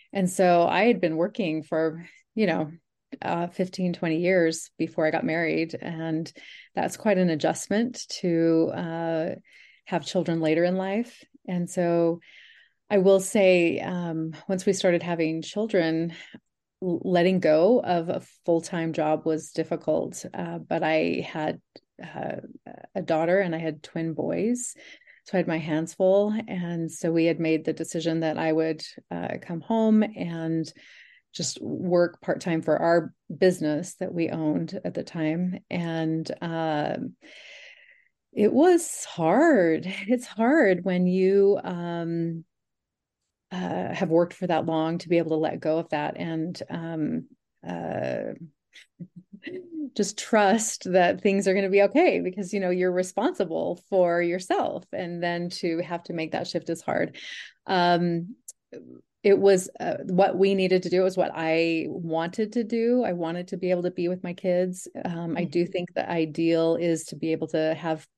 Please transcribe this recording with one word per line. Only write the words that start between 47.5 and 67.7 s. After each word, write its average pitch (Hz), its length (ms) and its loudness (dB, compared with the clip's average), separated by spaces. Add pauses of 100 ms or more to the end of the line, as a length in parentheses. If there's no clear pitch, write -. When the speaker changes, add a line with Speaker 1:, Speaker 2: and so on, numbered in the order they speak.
Speaker 1:
uh, 65 640 -4 (1080)
<laughs> 339 520 -12
just 190 220 -4
trust 208 760 2
that 180 300 4
things 196 260 2
are 190 60 2
gonna 196 160 0
be 196 140 6
okay 202 360 4
because, 185 320 -6
you 202 80 -2
know, 180 120 0
you're 180 200 2
responsible 180 960 -2
for 175 340 4
yourself. 180 680 -2
And 175 300 -6
then 175 280 -2
to 170 320 -4
have 175 220 -6
to - 100 -10
make 160 180 -4
that 175 160 -4
shift 170 240 -6
is 165 100 -6
hard. - 340 -2 (520)
Um, 175 680 2 (880)
it 196 140 8
was, 190 320 4 (100)
uh, 170 160 -2 (100)
what 185 320 4
we 196 180 4
needed 185 280 2
to 180 60 -6
do. 180 120 4
It - 20 4
was 185 140 0
what 170 160 0
I 165 560 0
wanted 175 640 -4
to 240 100 -2
do. 233 400 0
I 185 100 -2
wanted 175 360 -6
to 190 80 -8
be 180 140 0
able 180 120 0
to 180 80 0
be 175 160 -4
with 180 160 -4
my 175 100 -8
kids. 185 540 -2 (160)
Um, 170 320 -4
I 175 80 -2
do 170 200 0
Speaker 2:
Mm-hmm. 175 80 -6
Speaker 1:
think 180 220 -6
the - 160 -4
ideal 165 680 0
is 165 300 -2
to 151 120 -14
be 160 160 -2
able 160 140 -4
to 156 260 0